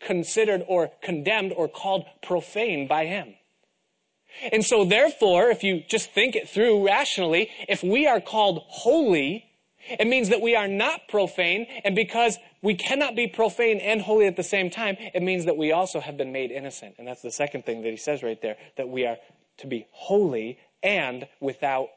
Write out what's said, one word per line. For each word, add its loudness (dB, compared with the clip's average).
considered 0
or 2
condemned -2
or -2
called -2
profane -2
by 0
him. -8
And 4
so 4
therefore, 4
if 0
you 0
just -2
think 2
it -6
through 4
rationally, 2
if -2
we 2
are 4
called 0
holy, 2
it 0
means 2
that 2
we 2
are 2
not -2
profane, 0
and 0
because 0
we 0
cannot -2
be -2
profane 0
and -2
holy 4
at 0
the -2
same -2
time, -4
it -2
means -2
that 0
we 0
also 0
have -10
been -4
made -4
innocent. -12
And -16
that's -12
the -10
second -6
thing -4
that -4
he -6
says -6
right -4
there, -4
that -6
we -2
are -2
to -16
be -8
holy -2
and -2
without -2